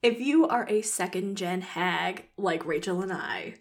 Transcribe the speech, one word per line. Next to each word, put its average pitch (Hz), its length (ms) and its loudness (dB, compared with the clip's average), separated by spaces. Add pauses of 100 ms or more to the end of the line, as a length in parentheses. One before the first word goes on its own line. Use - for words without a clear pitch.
If 233 160 4
you 294 280 6
are 240 220 0
a 214 140 2
second-gen 185 760 -2
hag 180 640 -2 (100)
like 165 300 0
Rachel 175 340 0
and 190 100 -4
I, 120 500 -6